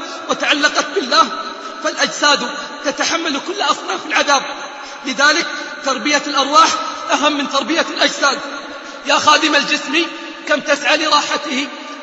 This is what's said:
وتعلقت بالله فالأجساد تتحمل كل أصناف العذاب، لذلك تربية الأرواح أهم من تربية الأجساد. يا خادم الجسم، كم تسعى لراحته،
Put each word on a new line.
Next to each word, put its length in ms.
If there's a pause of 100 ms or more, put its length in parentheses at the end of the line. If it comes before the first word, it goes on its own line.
(300)
وتعلقت 560 (100)
بالله 320 (560)
فالأجساد 640 (360)
تتحمل 640
كل 140
أصناف 440
العذاب، 360 (640)
لذلك 420 (380)
تربية 420
الأرواح 400 (440)
أهم 260
من 120
تربية 400
الأجساد. 500 (680)
يا 100
خادم 400
الجسم، 500 (420)
كم 120
تسعى 380
لراحته، 720 (360)